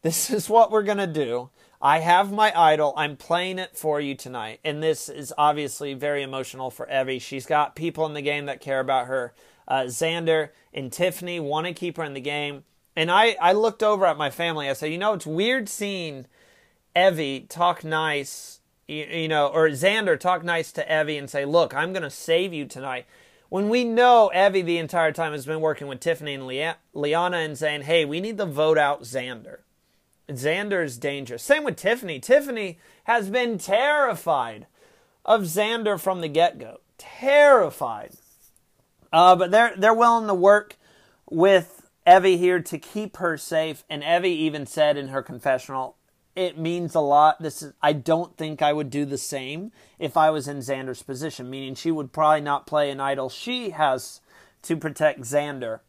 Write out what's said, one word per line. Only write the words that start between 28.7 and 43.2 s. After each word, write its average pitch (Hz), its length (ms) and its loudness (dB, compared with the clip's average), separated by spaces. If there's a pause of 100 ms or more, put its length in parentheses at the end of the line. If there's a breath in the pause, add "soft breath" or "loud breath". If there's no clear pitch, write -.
out 143 240 0
Xander. 123 560 -10 (680)
Xander 170 560 -2
is 127 140 -8
dangerous." 131 460 -8
Same 294 220 2
with 220 100 -4
Tiffany. 196 440 -2
Tiffany 233 600 0 (240 soft breath)
has 220 260 0
been 233 300 -2
terrified 190 1040 0 (580 soft breath)
of 214 200 4
Xander 208 560 -2
from 185 220 -4
the 165 60 -6
get-go. 147 520 0 (180)
Terrified. 220 1160 4 (1000)
Uh, 180 220 10
but 180 160 0
they're, 220 260 4
they're 214 160 4
willing 233 320 4
to 208 80 0
work 202 440 4 (520 soft breath)
with 175 580 2 (200)
Evie 185 300 8
here 180 240 2
to 156 160 -8
keep 208 400 -10
her 170 200 -2